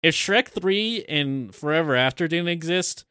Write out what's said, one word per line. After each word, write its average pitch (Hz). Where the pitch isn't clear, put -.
if 160
Shrek 226
three 208
and 135
Forever 151
After 131
didn't 170
exist, 175